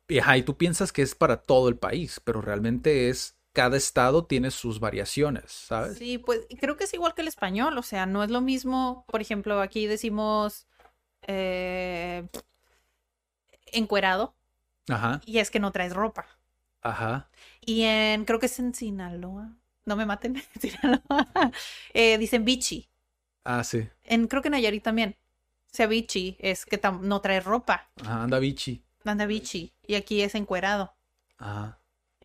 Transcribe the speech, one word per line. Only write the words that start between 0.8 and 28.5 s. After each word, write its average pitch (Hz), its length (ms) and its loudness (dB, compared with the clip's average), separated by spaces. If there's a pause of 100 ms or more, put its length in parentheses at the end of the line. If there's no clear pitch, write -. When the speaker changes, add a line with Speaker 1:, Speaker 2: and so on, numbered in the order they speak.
Speaker 1:
que - 80 2
es 131 140 0
para 131 280 2
todo 131 260 6
el 120 80 2
país, 131 460 -4
pero 113 180 -2
realmente 120 680 2
es, - 280 -6 (160)
cada 127 240 4
estado 135 480 4
tiene 131 260 2
sus 113 280 -6
variaciones, 107 720 -2
¿sabes? 127 460 -6
Speaker 2:
Sí, 240 200 -6
pues, 240 240 -2 (180)
creo 294 180 -2
que 392 80 -4
es - 80 -6
igual 339 200 -2
que 339 100 -6
el 320 40 -4
español, 240 500 -2
o 262 60 -4
sea, 190 220 -4
no 196 180 0
es 208 80 -2
lo 240 100 0
mismo, 254 640 -2
por 214 140 -2
ejemplo, 208 400 -2
aquí 214 260 -2
decimos, 214 800 -2 (640)
eh, 180 1000 -4 (1400)
encuerado. 202 640 2 (540)
Speaker 1:
Ajá. 120 360 0
Speaker 2:
Y 220 140 -2
es 202 120 2
que 226 80 0
no 202 120 -2
traes 180 220 -4
ropa. 190 340 -4 (540)
Speaker 1:
Ajá. 113 480 -4 (320)
Speaker 2:
Y 226 220 0
en, 214 420 2
creo 226 140 2
que 247 80 2
es - 120 -6
en 247 140 -2
Sinaloa, 196 800 -10 (300)
no 208 100 -2
me 220 100 -2
maten, 208 300 -4
<laughs> - 200 -12
en - 60 -16
Sinaloa, 277 920 2 (420)
eh, 226 240 6
dicen 220 280 2
bichi. 254 440 0 (560)
Speaker 1:
Ah, 123 180 0
sí. 113 240 -4 (160)
Speaker 2:
En, 226 240 2
creo 262 140 0
que 302 80 0
en 294 40 2
Nayarit 220 300 2
también. 220 340 0 (540)
O - 40 -16
sea, 226 120 4
bichi 208 520 -2
es 190 260 -2
que 202 140 -2
tam-, 190 220 0
no 202 200 0
trae 190 180 2
ropa. 196 500 0 (120)
Speaker 1:
Ajá, 113 220 -4
anda 127 160 2
bichi. 135 440 -4 (220)